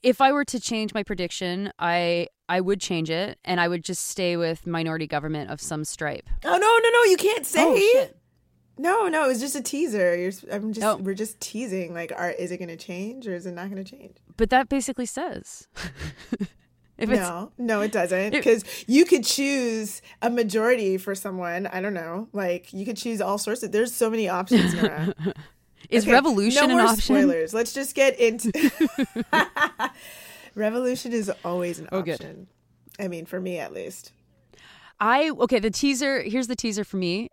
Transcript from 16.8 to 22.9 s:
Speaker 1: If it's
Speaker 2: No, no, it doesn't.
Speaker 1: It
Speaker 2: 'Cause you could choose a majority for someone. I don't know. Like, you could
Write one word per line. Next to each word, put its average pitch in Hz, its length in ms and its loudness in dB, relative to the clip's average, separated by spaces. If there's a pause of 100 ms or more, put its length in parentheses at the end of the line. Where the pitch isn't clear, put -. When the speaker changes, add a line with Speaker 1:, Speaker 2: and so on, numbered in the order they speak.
Speaker 1:
If 220 100 -2
it's 233 100 4
Speaker 2:
No, 175 380 -6
no, 226 220 0
it 214 120 -2
doesn't. 190 420 0
Speaker 1:
It 294 80 0
Speaker 2:
'Cause 226 220 4 (240)
you 277 160 6
could 269 200 4
choose 240 760 -2 (180)
a 240 80 0
majority 220 680 2
for 196 160 -6
someone. 185 540 -6
I 180 120 -6
don't 196 140 -4
know. 170 380 -8
Like, 180 400 -4
you 190 120 -8
could 226 120 -6